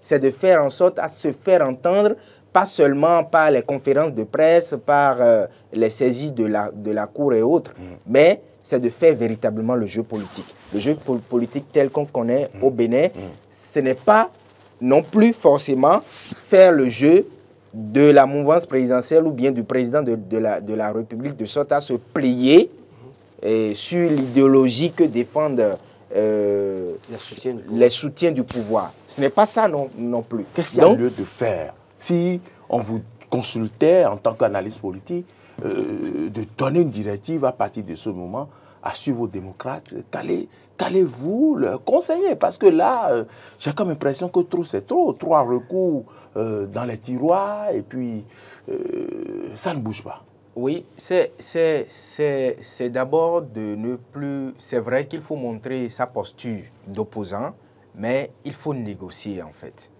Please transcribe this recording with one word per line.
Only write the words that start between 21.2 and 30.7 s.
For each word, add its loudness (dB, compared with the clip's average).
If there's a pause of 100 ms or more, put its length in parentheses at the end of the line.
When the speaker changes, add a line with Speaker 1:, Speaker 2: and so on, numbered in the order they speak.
Speaker 1:
de -8
sorte -4
à 0
se -6
plier, 4 (760)
euh, -2
sur -2
l'idéologie 2
que 2
défendent, 0 (380)
euh, 0 (180)
Speaker 3:
Les -12
soutiens -10
du -12
pouvoir. -6
Speaker 1:
les 8
soutiens -2
du -4
pouvoir. -4 (120)
Ce -12
n'est 0
pas 4
ça 0
non, -2
non -4
plus. -8 (100)
Speaker 2:
Qu'est-ce -4